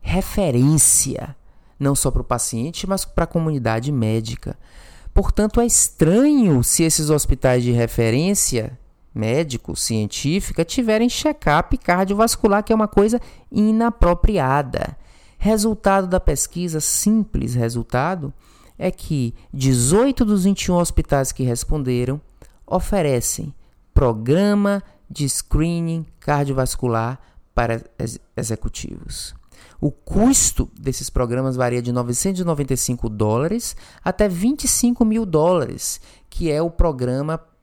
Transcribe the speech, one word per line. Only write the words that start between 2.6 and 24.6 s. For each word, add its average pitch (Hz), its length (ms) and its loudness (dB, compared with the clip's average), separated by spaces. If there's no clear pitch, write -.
mas 190 180 -2
para - 200 -2
a - 20 -6
comunidade 135 640 -2
médica. 113 680 -2
Portanto, 208 480 2
é 240 60 4
estranho 214 960 4
se 165 220 2
esses 156 260 2
hospitais 131 540 2
de 120 80 2
referência 120 1040 0
médico, 120 640 -4
científica, 139 880 -2
tiverem 220 440 0
check-up 240 680 0
cardiovascular, 202 840 2
que 214 100 0
é 226 40 4
uma 214 120 0
coisa 220 320 2
inapropriada. 180 1500 2
Resultado 208 680 2
da 180 140 0
pesquisa, 165 600 -2
simples 147 720 0
resultado, 127 800 -2
é 180 140 -4
que 127 420 -4
dezoito 139 720 2
dos 208 200 0
vinte 196 220 0
e 180 60 0
um 180 40 2
hospitais 147 560 0
que - 100 -6
responderam 127 800 -2
oferecem 147 880 -2
programa 190 920 2